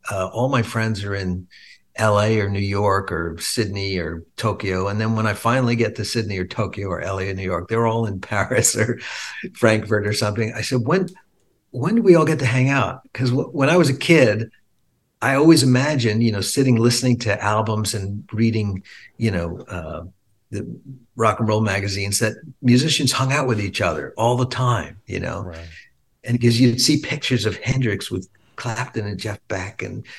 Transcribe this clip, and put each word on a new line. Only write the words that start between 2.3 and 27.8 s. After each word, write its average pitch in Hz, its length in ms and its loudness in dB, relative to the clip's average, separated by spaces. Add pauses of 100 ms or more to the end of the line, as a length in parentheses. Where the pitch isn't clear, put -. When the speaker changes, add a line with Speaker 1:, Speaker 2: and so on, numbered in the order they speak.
Speaker 1:
or 98 80 0
New 98 120 -2
York 98 500 0
or 82 300 -4
Sydney 98 580 -4
or 82 260 -6 (120)
Tokyo. 98 500 -2
And 104 140 -2
then 113 160 0
when 110 100 0
I 101 80 0
finally 120 400 0
get 113 220 0
to 104 80 -6
Sydney 101 340 -4
or 90 80 -4
Tokyo 98 420 -6
or 85 120 -4
L 95 180 -6
A 98 100 -4
or 95 60 -4
New 95 80 -8
York, 90 260 -4
they're 113 180 0
all 113 200 0
in 98 140 -6
<laughs> - 120 -10
Paris 104 440 0
or 107 240 0 (540)
Frankfurt 107 520 2
or 104 60 -2
something." 110 420 -2
I - 80 -6
said, 127 240 -2
"When, 175 220 2 (600)
when 156 260 -2
do 233 60 4
we 185 120 8
all 156 100 6
get 156 140 2
to 131 80 0
hang 127 220 4
out?" 123 320 0 (120)
'Cause 127 180 0
w-, 131 200 0
when 139 180 2
I 170 80 6
was 160 140 6
a 131 60 0
kid, 117 540 4 (680)
I 135 140 2
always 151 300 6
imagined, 123 580 2
you 117 80 4
know, 101 100 -2
sitting, 131 360 2
listening 117 440 2
to 101 220 -2
albums 107 500 0
and 101 300 -6 (100)
reading, 107 520 0 (320)
you 113 160 0
know, 85 260 -4 (100)
uh, 80 360 -10 (480)
the 101 120 -8 (520)
rock 110 240 2
and 110 80 0
roll 107 120 2
magazines, 98 600 -2
that 110 140 0 (280)
musicians 131 480 4
hung 131 220 0
out 139 160 0
with 107 120 0
each 95 200 -4
other 80 360 -2
all 120 200 2
the 123 100 2
time, 117 500 -2 (100)
you 92 120 -6
know? 87 240 -6
Speaker 2:
Right. 82 240 -12 (580)
Speaker 1:
And 120 160 0
'cause 117 180 4
you'd 123 220 4
see 147 220 2
pictures 131 440 -2
of 98 100 -2
Hendrix 120 540 -2